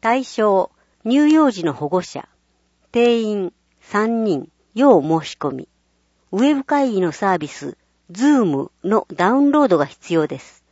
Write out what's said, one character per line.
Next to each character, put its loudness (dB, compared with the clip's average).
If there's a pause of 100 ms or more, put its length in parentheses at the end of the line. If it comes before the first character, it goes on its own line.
対 -2
象、 0 (340)
乳 2
幼 4
児 -6
の -2
保 -8
護 -2
者。 -16 (600)
定 2
員、 -4 (280)
三 -2
人。 -2 (240)
要 6
申 -2
し -16
込 -4
み。 -12 (640)
ウ -2
ェ 2
ブ -6
会 0
議 0
の 0
サ -2
ー 0
ビ -8
ス、 -12 (360)
Zoom 2 (140)
の 0
ダ 2
ウ 2
ン 4
ロ 4
ー 0
ド 2
が 0
必 -10
要 0
で -10
す。 -20